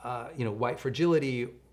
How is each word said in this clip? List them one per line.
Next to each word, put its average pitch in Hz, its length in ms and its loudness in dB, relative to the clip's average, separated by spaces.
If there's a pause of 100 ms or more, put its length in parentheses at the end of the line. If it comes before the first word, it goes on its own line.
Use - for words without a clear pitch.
uh, 120 260 -6 (100)
you 123 80 0
know, 107 60 0
White 117 280 -2
Fragility 135 680 2 (240)